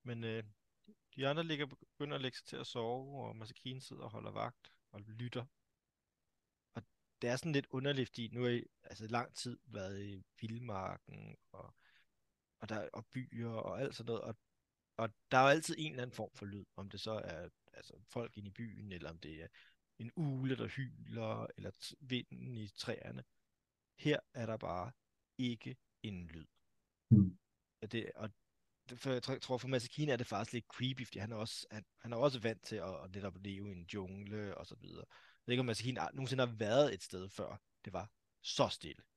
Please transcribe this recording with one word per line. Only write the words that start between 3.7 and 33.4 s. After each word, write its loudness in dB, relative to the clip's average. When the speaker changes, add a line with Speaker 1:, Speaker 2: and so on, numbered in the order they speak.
Speaker 1:
sidder -10
og -6
holder -6
vagt -4
og -10
lytter. -6
Og -8
det 2
er 4
sådan -2
lidt 4
underligt, 2
fordi -4
nu -4
har 6
I, 4
altså, -10
lang 0
tid -6
været -6
i -8
vildmarken, -6
og, -16
og -10
der, -2
og -8
byer -4
og -2
alt -2
sådan -8
noget, 0
og, -4
og 2
der 10
er 12
jo 12
altid 8
en -2
eller -4
anden -6
form -4
for -8
lyd, -6
om -8
det -8
så -2
er, -4
altså, -16
folk -6
inde -8
i -10
byen, -8
eller -6
om -10
det -10
er -12
en -8
ugle, 2
der -2
hyler, -4
eller -6
t-, -10
vinden -4
i -6
træerne. -6
Her 4
er -2
der -2
bare -2
ikke -2
en -4
lyd. -12
Speaker 2:
Hmm. 12
Speaker 1:
Og -6
det, -2
og -6
det, -12
for 0
jeg 2
tror, 0
tror, 0
for -4
Masakine 2
er 6
det 0
faktisk 0
lidt -2
creepy, -2
fordi -10
han -4
er -4
også, -4
han, -8
han -6
er 0
også 6
vant 0
til -4
at, -4
at -12
netop -6
leve -6